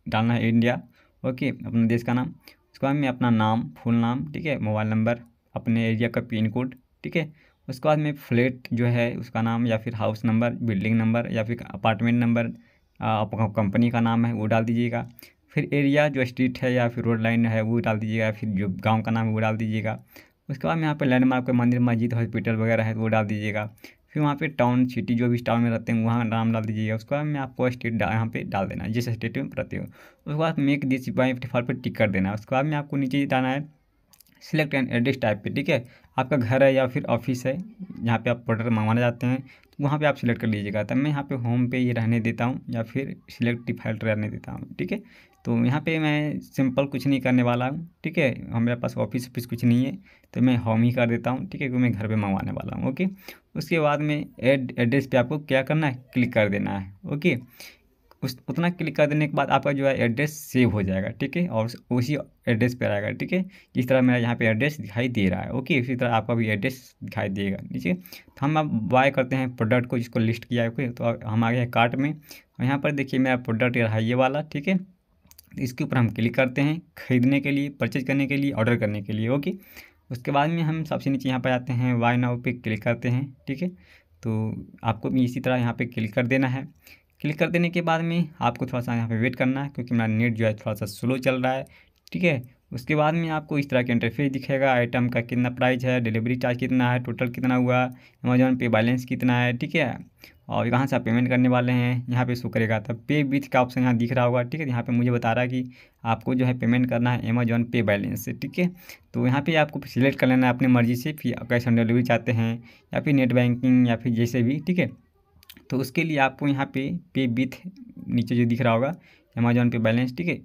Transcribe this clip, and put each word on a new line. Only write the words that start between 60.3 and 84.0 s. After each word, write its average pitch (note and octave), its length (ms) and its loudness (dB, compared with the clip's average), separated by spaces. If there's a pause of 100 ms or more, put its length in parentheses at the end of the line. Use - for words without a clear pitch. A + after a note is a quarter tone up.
सेव B2 280 4
हो G2+ 120 0
जाएगा, F#2+ 280 -2
ठीक C#3 260 -6
है, F3 120 0
और A2+ 180 -2
उस, A#2+ 100 -10 (140)
उसी B2+ 260 0 (320)
एड्रेस B2 260 2
पे A#2+ 140 -2
रहेगा, G#2 220 -2
ठीक G#2 220 -6
है। F#3 120 0 (300)
जिस B2 140 0
तरह C3 140 4
मेरा B2 160 4
यहाँ A#2 180 0
पे A#2+ 100 0
एड्रेस A2+ 340 0
दिखाई A2+ 280 -2
दे A2 200 2
रहा F#2 120 0
है, F#2 100 -8
ओके, C3 240 -2
इसी B2+ 220 0
तरह B2 180 0
आपका A2+ 200 0
भी A2+ 140 0
एड्रेस G#2+ 560 -4
दिखाई G#2 240 -4
देगा G2 360 -2
नीचे। - 300 -2
तो - 460 -12
हम D#3 180 0
अब D3+ 120 0 (180)
बाय C3 220 4
करते C3 260 0
हैं B2+ 200 -4
प्रोडक्ट A#2+ 300 2
को, B2+ 120 -2
जिसको A#2 200 -4
लिस्ट A2+ 260 0
किया A#2+ 180 -2
है, A#2 60 0
ओके। A#2+ 200 -4
तो A#2+ 160 -8
अब A#2 200 -2
हम A2 200 0
आ A2+ 80 2
गए B2 60 0
हैं B2 120 0
कार्ट A#2+ 240 2
में, C#3 180 0
और - 520 -10
यहाँ C#3 140 2
पर D3+ 140 0
देखिए C3+ 280 -2
मेरा C3 180 2
प्रोडक्ट B2 380 0
ये A#2+ 60 4
रहा A2 160 2
ये A2 160 0
वाला, C3 280 2
ठीक D3+ 260 -6
है। F#3+ 100 2 (800)
इसके C3+ 260 -4
ऊपर C3+ 120 -2
हम A#2 140 4
क्लिक A2+ 240 0
करते C3 260 0
हैं D#3 200 0 (180)
ख़रीदने C3 420 2
के C#3 100 -2
लिए, C#3 200 -2
परचेज B2+ 360 -4
करने C#3 200 0
के C#3 100 -2
लिए, C#3 160 0
ऑर्डर A2+ 240 2
करने G#2 260 -2
के G#2+ 100 -8
लिए, A2 160 -2
ओके। C#3+ 260 0 (560)
उसके B2+ 200 -8
बाद C#3+ 200 2
में E3+ 120 -2
हम D#3+ 220 -2
सबसे C3+ 260 -4
नीचे C3+ 180 -2
यहाँ B2+ 120 -2
पर B2+ 100 0
आते B2 220 -2
हैं, B2 280 0
बाय A#2+ 160 4
नाउ B2 260 0
पे B2 100 -2
क्लिक A2+ 300 -4
करते B2 260 -2
हैं, B2 180 0 (220)
ठीक C#3 140 -6
है। F3+ 60 -2 (540)